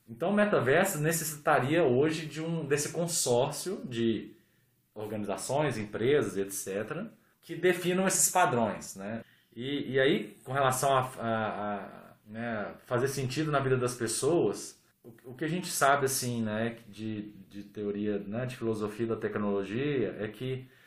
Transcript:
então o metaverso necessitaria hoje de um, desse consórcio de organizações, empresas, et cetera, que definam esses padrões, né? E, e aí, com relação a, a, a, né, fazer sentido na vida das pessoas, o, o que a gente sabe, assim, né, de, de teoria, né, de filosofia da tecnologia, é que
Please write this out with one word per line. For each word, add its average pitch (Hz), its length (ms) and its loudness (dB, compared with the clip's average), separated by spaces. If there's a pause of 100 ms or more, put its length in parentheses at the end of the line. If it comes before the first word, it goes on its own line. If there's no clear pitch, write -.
então 160 240 -2
o - 20 2
metaverso 170 640 4
necessitaria 156 840 2
hoje 156 420 4
de 151 160 -8
um, 165 240 -4
desse 147 260 0
consórcio 151 920 0
de 117 480 0 (600)
organizações, 107 840 -2
empresas, 107 580 0
et 98 160 -2
cetera, 110 580 -6 (320)
que 165 140 -12
definam 180 500 2
esses - 240 4
padrões, 117 680 2
né? 107 260 -10 (320)
E, 131 380 -6
e 135 60 4
aí, 156 440 2
com 127 80 -10
relação 135 420 2
a, 131 160 2 (100)
a, 107 560 -2
a, - 340 -12 (160)
né, 110 480 -8 (120)
fazer 127 220 2
sentido 143 440 -2
na 139 80 2
vida 131 180 4
das 120 180 0
pessoas, 123 840 0 (240)
o, 117 100 -18 (180)
o - 20 -14
que 160 120 -4
a - 20 -2
gente 175 200 -2
sabe, 139 380 4
assim, 120 360 0
né, 110 360 -2 (100)
de, 107 440 -8 (180)
de 101 140 -14
teoria, 104 560 -2
né, 110 260 -6
de 123 120 -8
filosofia 110 500 -2
da 113 80 0
tecnologia, 104 1040 -2
é 104 80 -2
que 127 400 -8 (200)